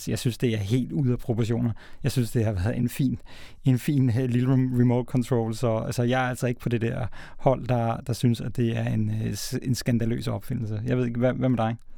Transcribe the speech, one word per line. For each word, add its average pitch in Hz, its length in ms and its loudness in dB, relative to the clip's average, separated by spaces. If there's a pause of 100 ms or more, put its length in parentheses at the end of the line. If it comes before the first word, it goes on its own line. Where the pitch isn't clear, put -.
jeg 110 100 -2
synes, 117 200 -2
det 117 160 2
er 110 40 0
helt 113 340 0
ude 139 200 2
af 120 60 -2
proportioner. 120 540 0 (300)
Jeg 135 100 0
synes, 120 180 0
det 117 140 2
har 110 80 2
været 104 240 0
en 120 120 0
fin, 127 300 0 (460)
en 127 140 6
fin, 135 300 2
øh, 127 200 2
lille 123 200 2
rem-, 127 320 4
remote 123 260 4
control, 117 480 0
så 113 220 0
altså, 127 260 -2
jeg 127 220 2
er 123 40 -2
altså 127 180 -4
ikke 120 140 -2
på - 80 -2
det 117 120 0
der 117 260 -2 (320)
hold, 131 280 2
der, 117 300 2
der - 160 -6
synes, 120 280 2
at 110 160 -6
det 117 200 0
er 117 120 -2
en, 110 220 0
øh, 110 240 -2
s-, - 280 -6
en 127 120 0
skandaløs 117 540 0
opfindelse. 110 580 -4
Jeg 123 100 0
ved 127 100 2
ikke, 117 120 -4
hvad, 123 160 4
hvad 127 140 0
med 123 100 2
dig? 113 180 0 (220)